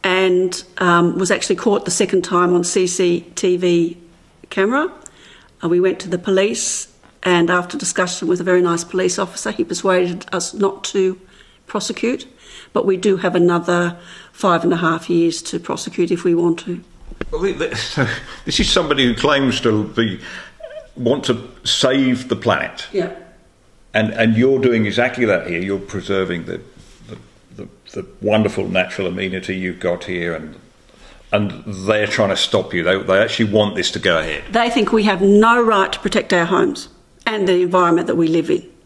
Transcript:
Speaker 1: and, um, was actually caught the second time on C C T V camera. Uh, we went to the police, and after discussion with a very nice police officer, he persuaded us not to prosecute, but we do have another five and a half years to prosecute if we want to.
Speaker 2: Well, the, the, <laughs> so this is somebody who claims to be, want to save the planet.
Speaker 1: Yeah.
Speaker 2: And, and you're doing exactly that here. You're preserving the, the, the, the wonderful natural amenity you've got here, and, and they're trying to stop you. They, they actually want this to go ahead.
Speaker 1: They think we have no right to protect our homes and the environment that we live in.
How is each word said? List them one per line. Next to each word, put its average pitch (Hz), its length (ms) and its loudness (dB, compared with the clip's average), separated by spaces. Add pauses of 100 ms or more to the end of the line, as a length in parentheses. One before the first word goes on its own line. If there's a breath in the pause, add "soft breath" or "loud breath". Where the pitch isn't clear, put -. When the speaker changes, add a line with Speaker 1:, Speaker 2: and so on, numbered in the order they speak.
Speaker 1:
and, 185 600 2 (140)
um, 175 400 4
was 185 120 0
actually 190 260 0
caught 202 280 0
the 175 60 -4
second 185 320 0
time 180 320 2
on 175 100 4
C 185 220 0
C 175 340 0 (140)
T 180 220 2
V 170 420 2 (520)
camera. 254 400 0 (720 loud breath)
Uh, 170 60 -2
we 175 120 4
went 190 200 0
to 185 80 -12
the 175 100 -2
police, 202 760 -2 (280)
and 175 280 2
after 180 260 -2
discussion 180 520 -4
with 180 120 0
a 170 40 -4
very 180 180 4
nice 170 220 0
police 185 340 -2
officer, 196 320 -6
he - 140 -4
persuaded 180 680 0
us 180 220 -6
not 196 300 -2
to 190 360 0 (460 soft breath)
prosecute, 226 600 -4 (460 loud breath)
but - 140 0
we 190 100 2
do 190 200 2
have 180 180 -2
another 175 640 2 (360 loud breath)
five 170 300 2
and 175 100 2
a 170 40 2
half 165 340 -2
years 170 320 2
to - 160 -8
prosecute - 520 -4
if 170 140 -2
we 175 100 4
want 170 260 2
to. 175 220 -8 (480)
Speaker 2:
Well, 156 100 -4
the, 190 120 0
the, - 240 -4
<laughs> - 0 -
so - 300 -2 (380 loud breath)
this - 160 -2
is - 100 0
somebody 143 360 2
who 120 80 2
claims 139 480 2
to 107 220 2
be, 107 360 -2 (760 loud breath)
want 127 280 0
to 113 240 -2 (160)
save 131 640 0
the 113 80 0
planet. - 560 -2
Speaker 1:
Yeah. 185 220 -2 (800)
Speaker 2:
And, 110 180 0
and 113 240 4
you're 131 240 4
doing 117 240 4
exactly 120 400 0
that 98 220 2
here. 87 140 -4
You're 98 180 -4
preserving 92 680 -4
the, 85 160 -8 (480)
the, 110 100 -16 (360)
the, 107 140 -14 (240)
the 95 140 -10 (140)
wonderful 104 480 2
natural 92 380 0
amenity 95 500 -6
you've 92 240 -6
got 87 240 -2
here, 85 300 -4
and, 78 220 -12 (760 loud breath)
and 104 320 -2 (220)
they're 107 220 -2
trying 104 220 0
to 92 60 0
stop - 380 -2
you. 87 80 -2
They, 92 200 0
they 92 180 2
actually 113 300 0
want 104 260 2
this 90 160 -2
to 80 80 -6
go 85 180 2
ahead. 78 320 -4
Speaker 1:
They 233 180 0
think - 240 0
we 220 120 2
have 196 180 2
no 220 400 6
right 208 300 2
to - 80 -8
protect - 320 -2
our 175 120 4
homes - 440 -2 (360)
and 208 240 0
the 180 140 4
environment 175 460 2
that - 80 0
we 165 100 2
live 160 240 0
in. - 180 -2 (180)